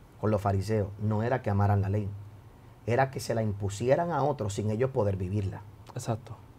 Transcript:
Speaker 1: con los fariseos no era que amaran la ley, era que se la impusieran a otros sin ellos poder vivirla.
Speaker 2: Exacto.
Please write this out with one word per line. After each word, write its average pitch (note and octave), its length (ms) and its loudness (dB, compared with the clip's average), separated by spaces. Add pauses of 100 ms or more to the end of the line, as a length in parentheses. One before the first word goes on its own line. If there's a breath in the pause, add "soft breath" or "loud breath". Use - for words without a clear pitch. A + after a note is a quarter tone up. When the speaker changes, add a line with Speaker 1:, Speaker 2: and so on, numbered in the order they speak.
(200)
Speaker 1:
con G#2 100 0
los G#2 120 2
fariseos G2+ 480 0 (120)
no G#2+ 220 0
era B2 180 0
que G#2+ 80 -2
amaran G2+ 320 4
la G2 80 0
ley, G2+ 200 -2 (760 loud breath)
era B2+ 260 2
que - 100 -8
se - 120 -4
la A2+ 100 0
impusieran A#2+ 680 0
a C3+ 120 0
otros C3+ 300 0
sin G#2+ 180 0
ellos B2 200 0
poder G2+ 240 2
vivirla. G2 460 -2 (340)
Speaker 2:
Exacto. - 400 -6 (240)